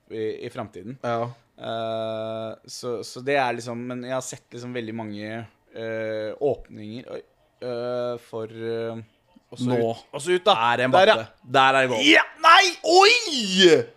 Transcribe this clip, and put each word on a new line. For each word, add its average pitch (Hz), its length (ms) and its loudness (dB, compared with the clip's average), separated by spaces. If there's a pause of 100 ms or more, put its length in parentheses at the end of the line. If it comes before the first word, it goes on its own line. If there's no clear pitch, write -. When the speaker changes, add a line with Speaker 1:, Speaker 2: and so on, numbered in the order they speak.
(100)
Speaker 1:
i, 110 360 -8
i - 20 -10
fremtiden. 113 540 -14
Speaker 2:
Ja. 117 220 -4 (340)
Speaker 1:
Eh, 110 960 -8 (120)
så, 120 380 -10
så - 200 -16
det 139 120 0
er 127 180 0
liksom, 120 220 -10 (100)
men 123 160 -10
jeg 123 100 -10
har 131 100 -4
sett - 280 -14
liksom 123 240 -14
veldig 113 200 -8
mange, 110 520 -10 (280)
eh, 110 680 -6
åpninger, 110 680 -6
oi, - 120 -12 (400)
eh, 123 560 -6
for, 113 280 -10
eh, 113 540 -8 (480)
også 123 200 -8
Speaker 2:
Nå 123 100 0
Speaker 1:
ut, 113 180 -2 (160)
også 147 220 -8
ut 180 100 -2
da. 202 100 6 (180)
Speaker 2:
er 120 40 2
det 123 80 0
en 127 60 0
Speaker 1:
Der, 185 160 6
ja. 214 80 6
Speaker 2:
batte. 113 140 -4 (200)
Der 135 260 4
er 135 80 4
det 131 60 2
goal. 113 160 -2
Speaker 1:
Ja, 302 180 6 (200)
nei, 339 420 6
oi! 277 1000 6 (120)